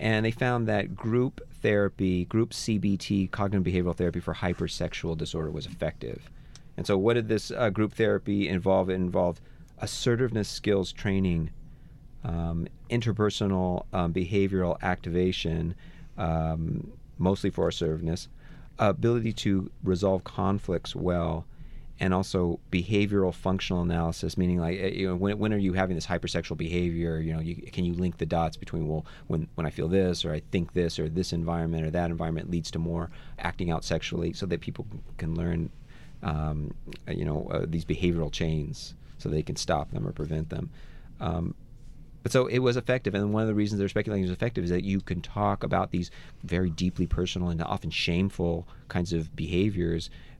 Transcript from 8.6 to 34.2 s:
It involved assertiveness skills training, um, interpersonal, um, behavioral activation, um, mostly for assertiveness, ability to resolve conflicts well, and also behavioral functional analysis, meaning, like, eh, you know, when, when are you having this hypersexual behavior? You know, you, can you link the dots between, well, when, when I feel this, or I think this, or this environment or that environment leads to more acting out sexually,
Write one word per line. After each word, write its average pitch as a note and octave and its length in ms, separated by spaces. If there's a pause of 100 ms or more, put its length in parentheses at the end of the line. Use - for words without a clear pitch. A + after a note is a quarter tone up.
It F#2 60
involved F2+ 460 (420)
assertiveness A#2 680
skills G2 440
training, F#2 580 (760)
um, E2+ 420 (220)
interpersonal, G#2 1040
um, F2 200
behavioral F#2 680
activation, F2 920 (420)
um, D#2+ 760 (260)
mostly F#2+ 320
for E2+ 180
assertiveness, E2 600 (500)
ability A2 540
to G2 380 (120)
resolve F#2 420
conflicts F#2+ 720
well, E2+ 520 (520)
and F#2 140
also F#2 460 (120)
behavioral G2 640
functional F#2 500
analysis, E2+ 560
meaning, F2+ 200
like, E2+ 200
eh, F#2+ 100
you F#2+ 200
know, F2+ 80
when, G2+ 220
when G#2+ 140
are G#2 60
you F#2+ 160
having F#2 200
this D#2+ 120
hypersexual F2 500
behavior? E2+ 640
You D#2+ 160
know, D#2+ 60
you, E2 160
can - 280
you F2 80
link F2 260
the D#2+ 80
dots E2 300
between, E2 300
well, D#2 180 (220)
when, D#2+ 280
when E2 120
I D2 40
feel D#2+ 180
this, F#2 360
or E2 80
I D2+ 80 (100)
think F2 220
this, E2+ 260
or E2 100
this D#2+ 240
environment E2 540
or D#2 40
that E2+ 200
environment E2 400
leads E2+ 220
to E2 60
more E2 320 (280)
acting E2+ 320
out D#2+ 140
sexually, E2+ 480